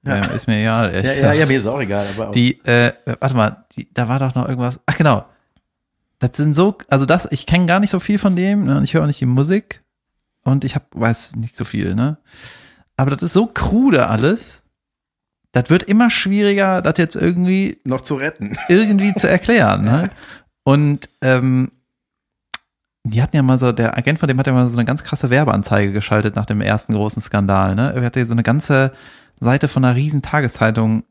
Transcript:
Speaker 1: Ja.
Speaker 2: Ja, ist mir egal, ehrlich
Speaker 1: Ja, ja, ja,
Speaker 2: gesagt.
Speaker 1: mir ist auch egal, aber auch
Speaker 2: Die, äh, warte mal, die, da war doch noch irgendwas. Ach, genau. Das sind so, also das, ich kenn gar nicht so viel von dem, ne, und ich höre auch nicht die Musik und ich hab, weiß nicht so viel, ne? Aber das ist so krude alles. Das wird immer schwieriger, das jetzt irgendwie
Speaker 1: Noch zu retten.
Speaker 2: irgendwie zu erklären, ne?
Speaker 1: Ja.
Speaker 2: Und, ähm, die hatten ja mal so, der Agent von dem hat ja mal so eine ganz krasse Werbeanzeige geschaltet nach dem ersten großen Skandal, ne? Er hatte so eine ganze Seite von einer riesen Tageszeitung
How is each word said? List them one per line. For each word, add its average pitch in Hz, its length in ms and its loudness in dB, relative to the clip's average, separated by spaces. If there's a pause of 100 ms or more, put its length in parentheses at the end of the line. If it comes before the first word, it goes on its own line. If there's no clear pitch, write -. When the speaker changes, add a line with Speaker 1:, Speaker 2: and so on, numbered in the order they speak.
Speaker 1:
Ja. 135 120 -2
Speaker 2:
Ja, 101 100 0
ist - 200 -6
mir 107 140 0
egal, 110 320 0
ehrlich 98 140 -2
Speaker 1:
Ja, 135 60 0
ja, 139 140 -2
ja, 143 60 4
Speaker 2:
gesagt. 151 180 4
Speaker 1:
mir 135 80 4
ist 104 80 -2
auch 131 140 -4
egal, 101 260 -4 (100)
aber 107 120 -6
auch 104 40 -8
Speaker 2:
Die, 123 320 2
äh, 120 280 2 (280)
warte 131 160 -2
mal, 110 280 0 (120)
die, - 160 -14
da 120 160 -2
war 131 100 -2
doch 131 160 -2
noch 123 140 -2
irgendwas. 123 380 -4
Ach, 131 100 -2
genau. 127 280 2 (960)
Das 123 160 -2
sind 147 200 0
so, 185 220 2 (120)
also 135 180 2
das, 170 240 0
ich - 160 -6
kenn 175 200 2
gar 180 140 2
nicht 202 100 0
so 185 100 -2
viel 208 180 -2
von 190 160 0
dem, 190 300 0
ne, 139 140 0
und 139 60 0
ich - 100 -4
höre 160 80 2
auch 151 40 0
nicht 147 140 -2
die 131 60 -2
Musik 143 560 -2 (600)
und 131 220 0
ich 131 100 -6
hab, - 200 -6
weiß 113 420 -4
nicht 113 200 -10
so 113 80 -8
viel, 95 300 -4
ne? 135 240 -2 (800)
Aber 135 140 2
das 139 120 -4
ist 175 120 -4
so 208 120 4
krude 214 600 2
alles. 135 540 -2 (880)
Das 123 180 0
wird 180 140 4
immer 226 260 4
schwieriger, 196 720 0
das 165 160 0
jetzt 165 180 0
irgendwie 180 680 0
Speaker 1:
Noch 131 180 -4
zu - 140 -4
retten. 131 400 -8 (120)
Speaker 2:
irgendwie 202 460 4
zu - 140 0
erklären, 135 560 2
ne? 127 200 2
Speaker 1:
Ja. 196 60 -4 (540)
Speaker 2:
Und, 147 440 0 (140)
ähm, 131 480 2 (1300)
die 113 180 -2
hatten 143 140 -4
ja 143 60 2
mal 131 160 2
so, 123 140 0
der 113 240 -2
Agent 143 220 -2
von 127 100 -2
dem 127 100 0
hat 135 80 0
ja 135 60 0
mal 123 160 2
so 120 80 -4
eine 120 80 0
ganz 131 180 -4
krasse - 280 -4
Werbeanzeige 104 640 0
geschaltet 107 440 -2
nach 107 100 -2
dem 107 140 -2
ersten 107 320 -2
großen 107 300 -4
Skandal, 98 520 0
ne? 117 200 0
Er 127 100 -2
hatte 123 220 -2
so 117 60 -4
eine 117 100 0
ganze 135 500 2 (480)
Seite 135 280 0
von 131 180 0
einer 123 100 2
riesen 147 240 -2
Tageszeitung 113 920 0